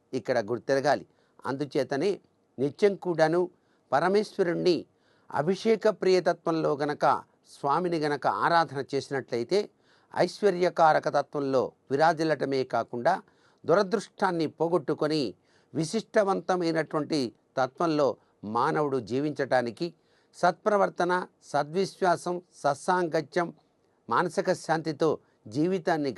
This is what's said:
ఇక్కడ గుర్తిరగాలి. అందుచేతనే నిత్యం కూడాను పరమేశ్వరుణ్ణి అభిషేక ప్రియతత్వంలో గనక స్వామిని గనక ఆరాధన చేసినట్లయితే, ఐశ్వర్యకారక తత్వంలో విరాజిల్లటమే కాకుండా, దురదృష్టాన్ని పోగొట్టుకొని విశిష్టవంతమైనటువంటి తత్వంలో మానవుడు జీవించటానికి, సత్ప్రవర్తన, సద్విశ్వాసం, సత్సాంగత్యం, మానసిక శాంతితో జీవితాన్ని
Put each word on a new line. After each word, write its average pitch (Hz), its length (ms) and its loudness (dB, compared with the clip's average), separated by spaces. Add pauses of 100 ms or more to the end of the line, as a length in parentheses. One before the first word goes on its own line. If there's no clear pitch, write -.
(140)
ఇక్కడ 123 240 -2
గుర్తిరగాలి. 120 680 0 (400)
అందుచేతనే 139 720 -2 (380)
నిత్యం 156 380 0
కూడాను 170 540 0 (420)
పరమేశ్వరుణ్ణి 170 920 0 (460)
అభిషేక 196 580 0
ప్రియతత్వంలో 170 840 0
గనక 143 480 0 (360)
స్వామిని 170 400 0
గనక 147 280 -2
ఆరాధన 135 580 0 (100)
చేసినట్లయితే, 131 760 -4 (460)
ఐశ్వర్యకారక 170 920 2
తత్వంలో 139 640 0 (180)
విరాజిల్లటమే 143 760 0
కాకుండా, 123 580 -2 (440)
దురదృష్టాన్ని 185 800 0
పోగొట్టుకొని 156 880 -2 (400)
విశిష్టవంతమైనటువంటి 165 1600 -2 (240)
తత్వంలో 143 600 0 (280)
మానవుడు 135 560 0
జీవించటానికి, 131 920 -2 (400)
సత్ప్రవర్తన, 180 920 0 (180)
సద్విశ్వాసం, 175 960 -2 (120)
సత్సాంగత్యం, 170 1000 -2 (560)
మానసిక 175 420 0
శాంతితో 160 680 0 (280)
జీవితాన్ని 151 720 0